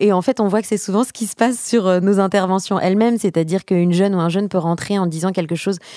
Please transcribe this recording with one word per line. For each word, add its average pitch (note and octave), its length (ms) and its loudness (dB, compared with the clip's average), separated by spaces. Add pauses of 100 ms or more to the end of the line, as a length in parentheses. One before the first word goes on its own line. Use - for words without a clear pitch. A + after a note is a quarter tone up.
et G#3 140 4
en F3+ 80 2
fait, B3+ 180 0
on G#3 80 2
voit G#3 140 0
que - 40 -12
c'est G#3 120 -2
souvent G3+ 260 0
ce - 80 -6
qui A3+ 140 -6
se - 100 -10
passe A#3 260 0
sur, A3 240 0
euh, F3+ 140 2
nos G3 180 2
interventions F#3+ 640 0
elles-mêmes. A3 380 2
C'est-à-dire E3+ 480 -2
qu'une F3 260 2
jeune G3 220 2
ou F#3 40 0
un E3+ 120 0
jeune G3 180 -2
peut F#3 80 -4
rentrer E3+ 420 -2
en F#3+ 60 0
disant E3 260 -2
quelque E3+ 260 -4
chose G3 200 -4 (200)